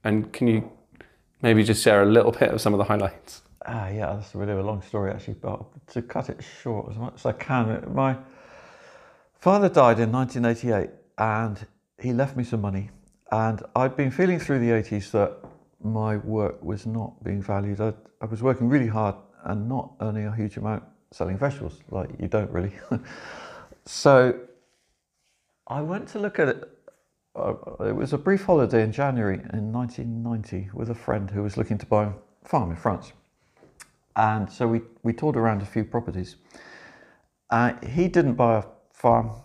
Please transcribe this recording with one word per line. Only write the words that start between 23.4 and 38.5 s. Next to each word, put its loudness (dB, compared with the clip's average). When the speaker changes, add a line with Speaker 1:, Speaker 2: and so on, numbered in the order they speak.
Speaker 2:
So 6
I -6
went -6
to -10
look -4
at 4
it. -4
Uh, -4
it -2
was -4
a -2
brief 0
holiday 4
in 0
January -2
in -4
nineteen -6
ninety -6
with -8
a -6
friend -4
who -4
was -4
looking -2
to -12
buy 2
a -4
farm 0
in -6
France. -4
And 2
so -2
we, 2
we 0
toured -2
around 0
a -6
few -4
properties. -6
Uh, 2
he 0
didn't 4
buy 4